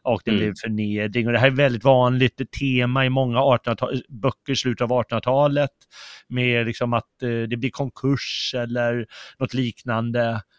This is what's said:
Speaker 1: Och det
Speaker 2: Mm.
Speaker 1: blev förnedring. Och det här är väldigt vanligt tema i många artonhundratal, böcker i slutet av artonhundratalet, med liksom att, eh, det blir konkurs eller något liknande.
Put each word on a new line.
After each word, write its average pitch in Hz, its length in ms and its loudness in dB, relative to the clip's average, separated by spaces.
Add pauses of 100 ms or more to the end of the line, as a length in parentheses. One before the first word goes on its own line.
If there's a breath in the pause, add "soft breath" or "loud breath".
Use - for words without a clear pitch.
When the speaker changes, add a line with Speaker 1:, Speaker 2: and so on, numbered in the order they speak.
Speaker 1:
Och 113 220 0
det 113 60 0
Speaker 2:
Mm. 104 120 2
Speaker 1:
blev 104 100 0 (100)
förnedring. 107 640 -2
Och 120 60 2
det 113 60 2
här 123 80 6
är 135 40 2
väldigt 127 320 2
vanligt 127 760 4
tema 131 460 0
i 127 40 0
många 127 300 0
artonhundratal, 123 720 0
böcker - 440 -4
i - 20 -2
slutet 123 260 -2
av 120 120 0
artonhundratalet, 139 760 2 (580 loud breath)
med 123 380 0
liksom 117 280 -2
att, - 300 -4
eh, 123 60 -2 (200)
det 120 80 -4
blir 123 120 -4
konkurs - 880 -4
eller 120 480 -2 (340 loud breath)
något 131 140 -4
liknande. 117 880 -2 (160)